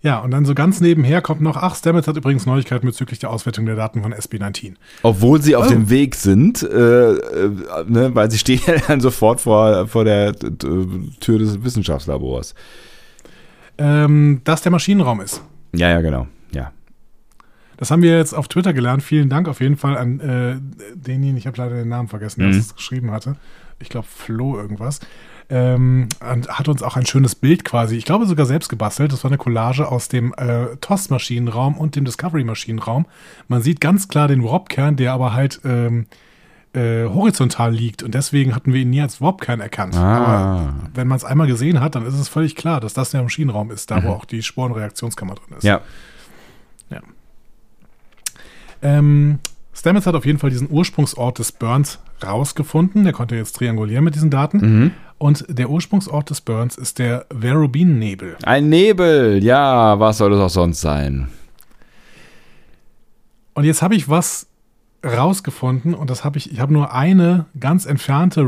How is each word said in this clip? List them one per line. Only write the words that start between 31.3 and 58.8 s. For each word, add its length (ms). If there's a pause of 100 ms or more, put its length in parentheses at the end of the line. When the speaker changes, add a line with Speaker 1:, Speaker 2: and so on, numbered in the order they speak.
Speaker 1:
und 200
dem 80
Discovery 400
Maschinenraum. 600 (440)
Man 120
sieht 200
ganz 260
klar 220
den 140
Warp-Kern, 520
der 160
aber 220
halt, 320
ähm, 400 (680)
äh, 340
horizontal 680
liegt. 300
Und 120
deswegen 400
hatten 180
wir 80
ihn 80
nie 120
als 180
Warp-Kern 400
erkannt. 380
Speaker 2:
Ah. 180
Speaker 1:
Aber 580 (200)
wenn 160
man's 160
einmal 220
gesehen 340
hat, 140
dann 100
ist 100
es 140
völlig 260
klar, 240
dass 140
das 180
der 100
Maschinenraum 480
ist, 220
da 60
wo 100
Speaker 2:
Mhm. 60
Speaker 1:
auch 120
die 180
Sporenreaktionskammer 920
drin 220
ist. 80
Speaker 2:
Ja. 160 (1080)
Speaker 1:
Ja. 100 (1800)
Ähm, 580 (340)
Stamets 340
hat 80
auf 100
jeden 140
Fall 120
diesen 200
Ursprungsort 680
des 120
Burns 480 (240)
rausgefunden. 800
Der 100
konnte 220
jetzt 220
triangulieren 480
mit 100
diesen 140
Daten. 280 (260)
Speaker 2:
Mhm. 80 (280)
Speaker 1:
Und 280
der 220
Ursprungsort 640
des 100
Burns 360
ist 220
der 340
Verubin-Nebel. 1120
Speaker 2:
Ein 260
Nebel, 720